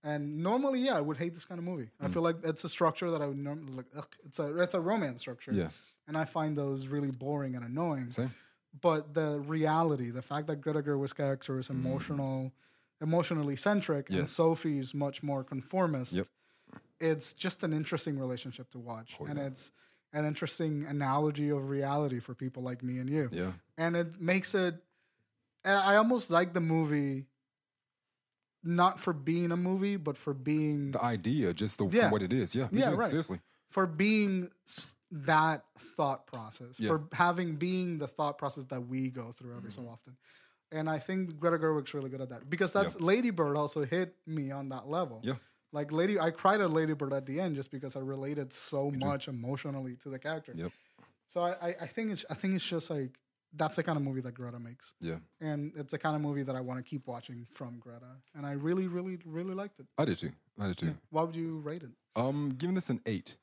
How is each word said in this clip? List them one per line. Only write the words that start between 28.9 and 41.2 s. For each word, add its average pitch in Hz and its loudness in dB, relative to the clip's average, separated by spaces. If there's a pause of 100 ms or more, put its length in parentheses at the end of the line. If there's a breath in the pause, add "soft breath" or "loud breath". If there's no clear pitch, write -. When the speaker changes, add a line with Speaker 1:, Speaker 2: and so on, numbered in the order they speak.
Speaker 1:
for 180 0
being 165 2
a 170 2
movie, 190 2
but 147 -2
for 147 -4
being 147 0
Speaker 2:
The 127 0
idea, 113 2
just 104 0
the, 101 2
Speaker 1:
Yeah. 208 6
Speaker 2:
for 110 4
what 104 2
it 92 0
is. 123 2
Yeah, 131 0
me 214 2
Speaker 1:
Yeah, 262 6
Speaker 2:
too, 175 2
Speaker 1:
right. 220 2
Speaker 2:
seriously. 151 0 (300 soft breath)
Speaker 1:
For 190 4
being 190 4 (180)
s-, - -2 (160)
that 156 4 (120)
thought - -2
process, 120 -12
Speaker 2:
Yeah. 110 0
Speaker 1:
for 156 0
having 175 2
being 180 -2
the 143 -4
thought 147 -2
process 139 -6
that 127 -6
we 131 -2
go 120 -10
through 120 -14
every 120 -12
so 117 -12
Speaker 2:
Mm-hmm. 117 -12
Speaker 1:
often. 127 -20 (540 soft breath)
And 156 -2
I 156 0
think 185 -4